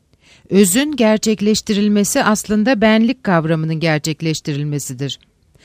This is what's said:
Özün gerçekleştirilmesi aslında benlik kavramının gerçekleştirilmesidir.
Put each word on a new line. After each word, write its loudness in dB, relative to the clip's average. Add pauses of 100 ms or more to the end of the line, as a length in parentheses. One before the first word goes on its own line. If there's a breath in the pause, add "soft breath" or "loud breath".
(500 soft breath)
Özün 2
gerçekleştirilmesi 0
aslında 0
benlik 2
kavramının 0
gerçekleştirilmesidir. -4 (460 soft breath)